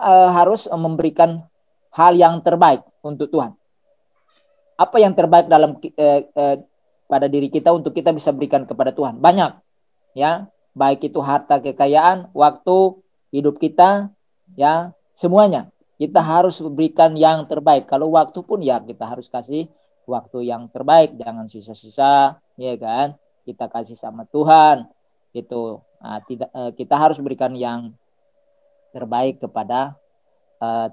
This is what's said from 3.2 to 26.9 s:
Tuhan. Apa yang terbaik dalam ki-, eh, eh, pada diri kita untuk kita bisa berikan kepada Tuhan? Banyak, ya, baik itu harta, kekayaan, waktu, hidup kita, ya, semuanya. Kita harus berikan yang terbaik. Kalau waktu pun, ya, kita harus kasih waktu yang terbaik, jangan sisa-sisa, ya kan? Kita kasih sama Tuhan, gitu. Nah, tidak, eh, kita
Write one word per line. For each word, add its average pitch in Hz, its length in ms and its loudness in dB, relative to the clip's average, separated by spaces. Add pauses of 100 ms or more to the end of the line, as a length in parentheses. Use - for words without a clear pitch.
Tuhan. 127 240 -4 (1200)
Apa 180 160 0
yang 202 160 4
terbaik 170 320 4
dalam 156 320 4
ki-, - 160 -16
eh, 143 320 2
eh, 143 320 -2 (480)
pada 139 240 -2
diri 139 240 -4
kita 156 160 0
untuk 170 240 0
kita 170 240 -4
bisa 147 160 -2
berikan 139 320 -4
kepada 131 240 -6
Tuhan? 127 320 -8
Banyak, 175 400 2 (560)
ya, 165 320 -4 (240)
baik 139 320 -2
itu 147 160 -8
harta, 139 400 -2
kekayaan, 151 720 0
waktu, 185 640 2 (320)
hidup 147 320 -4
kita, 185 480 2 (480)
ya, 160 320 0 (240)
semuanya. 180 560 0 (320)
Kita 151 160 -2
harus 165 480 0
berikan 160 480 0
yang 156 320 2
terbaik. 147 400 0
Kalau 143 320 -4
waktu 160 240 -2
pun, 202 240 -6
ya, 123 160 -2
kita 113 240 -16
harus 120 240 -14
kasih 143 400 -10 (400)
waktu 123 400 -10
yang 120 240 -10
terbaik, 147 400 2
jangan 113 320 -14
sisa-sisa, 113 960 -2 (160)
ya 127 240 -10
kan? 127 320 -6 (320)
Kita 120 240 -12
kasih 113 240 -12
sama 113 400 -18
Tuhan, 151 560 4 (480)
gitu. 117 480 -12 (160)
Nah, 107 240 -14
tidak, 123 320 -12
eh, 120 160 -10
kita 131 240 -4